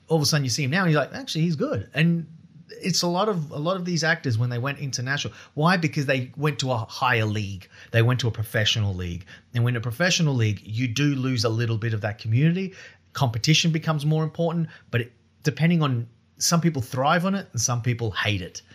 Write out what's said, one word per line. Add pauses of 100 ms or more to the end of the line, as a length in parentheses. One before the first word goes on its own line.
all
of
a
sudden
you
see
him
now
and
you're
like,
"Actually,
he's
good."
And (580)
it's
a
lot
of,
a
lot
of
these
actors,
when
they
went
international, (200)
why?
Because
they
went
to
a
higher
league. (240)
They
went
to
a
professional
league. (280)
And
when
a
professional
league,
you
do
lose
a
little
bit
of
that
community. (400)
Competition
becomes
more
important, (200)
but
it, (320)
depending
on, (320)
some
people
thrive
on
it
and
some
people
hate
it (120)